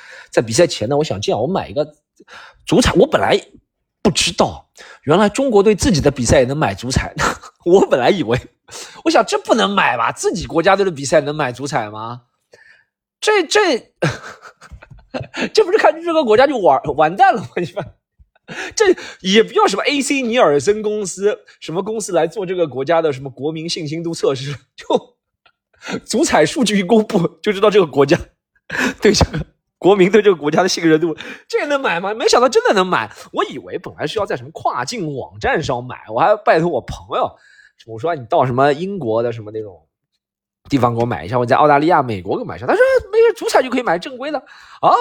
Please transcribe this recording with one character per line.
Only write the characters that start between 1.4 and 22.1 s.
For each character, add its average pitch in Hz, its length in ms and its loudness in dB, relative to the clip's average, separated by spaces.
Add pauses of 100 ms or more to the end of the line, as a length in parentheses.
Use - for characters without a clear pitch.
我 127 60 -2
买 165 200 -4
一 95 60 -16
个 - 200 -4 (720)
足 170 140 2
彩。 - 140 2
我 208 120 6
本 - 140 0
来 - 180 0 (680)
不 202 80 2
知 - 200 -2
道， 98 380 -2 (340)
原 151 140 2
来 208 100 4
中 269 220 -2
国 208 140 6
队 214 120 4
自 277 160 0
己 151 80 2
的 143 120 2
比 127 120 -6
赛 139 160 4
也 127 60 4
能 127 100 -2
买 104 200 -2
足 123 160 -10
彩。 - 220 -4 (260)
<laughs> - 260 -20
我 196 220 6
本 147 120 2
来 131 120 4
以 190 100 -2
为， 117 180 -2 (640)
我 - 60 -2
想 254 160 4
这 403 140 -4
不 370 160 -4
能 196 140 0
买 156 280 0
吧？ 117 140 -2
自 403 200 -4
己 170 140 -6
国 143 180 -2
家 190 120 4
队 196 100 0
的 190 60 0
比 139 120 -10
赛 156 160 2
能 147 160 -2
买 143 160 -4
足 131 160 -10
彩 123 220 -6
吗？ 113 320 -14 (1000)
这， 415 260 0
这， 359 460 0 (100)
<laughs> - 1500 -10
这 440 100 6
不 349 80 -2
是 427 60 4
看 330 260 2
这 339 100 -2
个 311 120 2
国 214 100 4
家 262 100 6
就 285 120 0
完， 151 240 4 (160)
完 160 180 2
蛋 370 180 4
了 233 60 -4
吗？ 123 160 -10
你 175 180 -6
们， - 200 -10 (840)
这 392 180 4 (280)
也 196 200 4
不 185 120 -4
要 415 120 4
什 196 120 0
么 185 60 -4
A 277 180 -2
C 269 200 -2
尼 233 160 -2
尔 156 220 4
森 208 220 0
公 214 240 -4
司， 202 340 -2 (220)
什 156 120 -10
么 180 80 -4
公 214 200 -6
司 196 100 -10